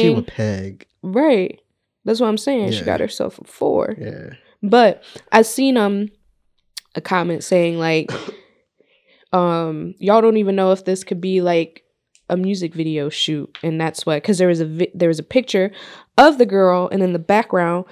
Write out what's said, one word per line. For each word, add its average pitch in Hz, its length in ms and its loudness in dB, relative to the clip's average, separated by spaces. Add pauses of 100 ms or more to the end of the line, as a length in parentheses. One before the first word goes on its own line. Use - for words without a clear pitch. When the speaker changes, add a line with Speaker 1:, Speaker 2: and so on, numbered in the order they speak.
Speaker 1:
saying - 120 4
Speaker 2:
would 117 140 -4
peg. 98 580 -6 (160)
Speaker 1:
Right. 214 580 0 (440)
That's 220 160 -2
what 240 80 2
I'm 214 100 0
saying. 226 320 -2
She 110 80 -4
Speaker 2:
Yeah. 95 60 -10
Speaker 1:
got 82 160 -2
herself - 400 -6
a - 40 -20
four. - 560 -2
Speaker 2:
Yeah. - 340 -14 (280)
Speaker 1:
But 208 400 4 (300)
I 220 100 6
seen, 262 340 0
um, 202 340 -2 (840)
a - 60 -8
comment 170 420 -4
saying, 170 380 0
like, 160 320 -2
<coughs> - 1200 -20
um, 170 680 -2
"Y'all 208 220 2
don't 220 160 4
even 196 200 0
know 190 160 4
if 190 120 -4
this 185 200 -4
could 180 160 -6
be, 185 200 0
like, 170 420 0 (480)
a 180 60 0
music 185 380 -2
video 156 340 -4
shoot, - 540 -6
and 160 180 -2
that's 160 260 -6
why." 151 140 0
'Cause 190 180 0
there 185 100 4
was 170 120 2
a 160 60 -2
vi-, 160 280 -4
there 175 140 2
was 160 100 0
a 151 60 -10
picture 196 460 0 (460)
of 285 220 8
the 240 80 4
girl, 185 460 2
and 196 100 0
in 185 100 0
the 175 60 -2
background 180 720 0